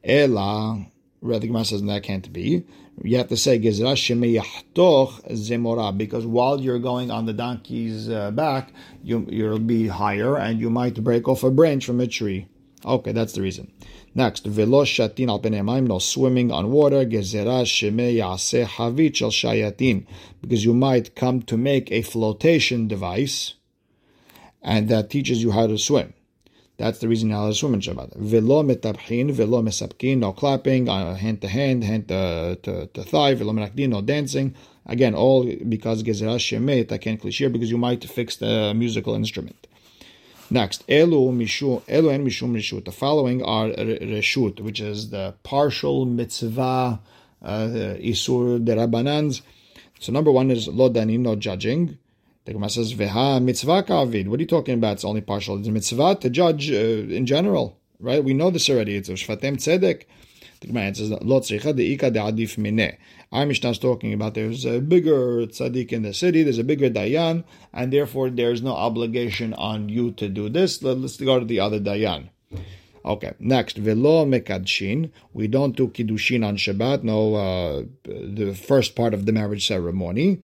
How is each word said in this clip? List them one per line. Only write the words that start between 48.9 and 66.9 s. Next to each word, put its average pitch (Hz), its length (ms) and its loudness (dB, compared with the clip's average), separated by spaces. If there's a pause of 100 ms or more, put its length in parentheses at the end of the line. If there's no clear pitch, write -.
So - 140 -6
number 151 180 4
one 131 200 6
is 117 180 0
Lo 123 200 6
Danin, 113 320 2
no 117 140 2
judging. 107 600 -2 (480)
The - 80 -10
Gemara 104 160 -4
says, 113 240 -2
"Veha 117 500 2
Mitzvah 139 400 2
Kavid." 117 460 0
What 120 100 -2
are 165 40 0
you - 40 -4
talking 143 280 0
about? 113 180 2
It's 98 100 -8
only 104 160 -2
partial. 101 400 -4
It's 107 80 -6
a 107 60 -2
mitzvah 127 480 2
to 127 80 0
judge, 151 420 2
uh, 123 40 2
in 107 500 0
general, 143 520 0 (220)
right? 131 240 0
We 135 100 0
know 151 160 2
this 170 200 0
already. 107 260 2
It's 95 140 -6
a 95 60 -6
Shvatem 131 420 -4
Tzedek. 180 460 0 (580)
The - 60 -18
Gemara 113 180 -2
answers, 104 240 -4
"Lo 123 320 2
Tzricha 123 320 -2
Deika 131 360 2
De'adif 110 480 -2
Mineh." 107 380 0 (380)
Our 135 120 2
Mishnah 127 260 -2
is 120 60 -2
talking 117 360 -2
about 107 220 -4
there's 113 280 -4
a 120 160 -2
bigger 139 640 2
tzaddik 123 460 -4
in 117 120 -2
the 101 100 -4
city, 165 300 2
there's 135 140 2
a 113 60 0
bigger 135 260 2
dayan, 156 540 0 (300)